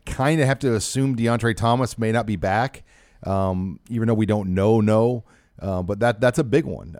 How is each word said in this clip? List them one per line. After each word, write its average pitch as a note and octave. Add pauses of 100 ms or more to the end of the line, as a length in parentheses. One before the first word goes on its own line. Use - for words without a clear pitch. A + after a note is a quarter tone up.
kinda D3
have C3
to B2+
assume C3
DeAndre A#2
Thomas A#2
may A2+
not A2+
be G#2+
back, G2 (420)
um, F#2+ (100)
even A2+
though A#2
we G#2+
don't G2
know, G#2+
no. A2+ (380)
Uh, F#2
but G2+
that, A2
that's B2
a D#3
big C3+
one. E2+